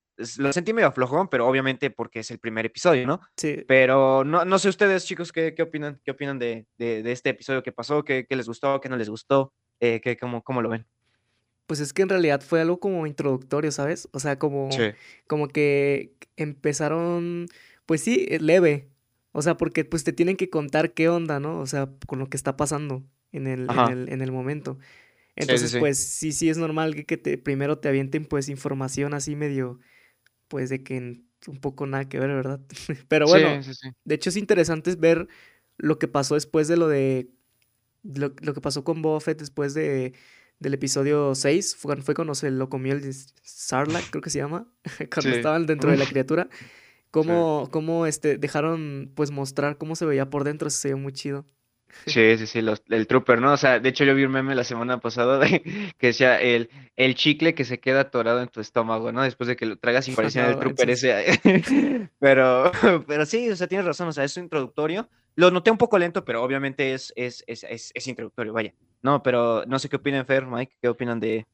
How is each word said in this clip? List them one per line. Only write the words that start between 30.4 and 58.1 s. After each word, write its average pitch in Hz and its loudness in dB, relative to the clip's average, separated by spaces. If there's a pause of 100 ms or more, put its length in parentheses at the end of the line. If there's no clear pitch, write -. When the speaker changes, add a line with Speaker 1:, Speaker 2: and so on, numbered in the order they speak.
Speaker 2:
pues, 135 -4
de 131 -4
que 135 -8
en, 123 -12 (180)
un 139 -16
poco 139 -6
nada 135 -4
que 135 -8
ver, 135 -2
¿verdad? 135 -4 (100)
<laughs> - -12
Pero 151 4
Speaker 1:
Sí, 160 8
Speaker 2:
bueno, 151 6
Speaker 1:
sí, 135 -12
sí. - -14 (160)
Speaker 2:
de 151 -2
hecho 151 -2
es 170 -2
interesante 175 2
ver 165 2 (480)
lo 151 0
que 156 -2
pasó 143 0
después 147 0
de 170 2
lo 170 4
de, 135 0 (760)
lo, 139 -6
lo 151 -4
que - -12
pasó 143 -4
con 160 -4
Boba 156 0
Fett 156 -4
después 143 -6
de, 139 -2 (440)
del 139 -4
episodio 139 0
seis, 156 0
fue, 147 -4
fue 143 -2
cuando 156 -4
se 139 -4
lo 131 -2
comió 135 -4
el 139 -6 (300)
Sarlacc, 151 -2
creo 151 -8
que 160 -8
se 143 -4
llama, 160 -6 (180)
<laughs> - -14 (160)
cuando 135 0
Speaker 1:
Sí. 120 2
Speaker 2:
estaban 156 0
dentro 151 0
de 147 4
la 135 2
Speaker 1:
Uf. 127 -4
Speaker 2:
criatura. 139 0
Speaker 1:
Sí. - -20 (460)
Speaker 2:
Cómo, 156 2
cómo, 165 -2
este, 147 0
dejaron, 147 -4
pues, 151 -2
mostrar 139 -4
cómo 160 -8
se 170 -4
veía 135 0
por 143 -2
dentro, 151 -4
se 143 -4
veía 135 -2
muy 139 -8
chido. 139 -8 (580)
Speaker 1:
Sí, 113 6
sí, 110 -4
sí, 117 -4
los, 110 -2
el 110 2
trooper, 120 4
¿no? 135 4
O - 2
sea, 131 4
de 127 2
hecho 131 2
yo 139 6
vi 135 4
un 131 2
meme 135 -2
la 127 0
semana 120 -4
pasada 120 0
de, - 4
<laughs> 190 -10
que 123 4
decía 120 4
el, 117 2 (280)
el 131 4
chicle 151 2
que 147 -2
se 120 -8
queda 135 2
atorado 123 0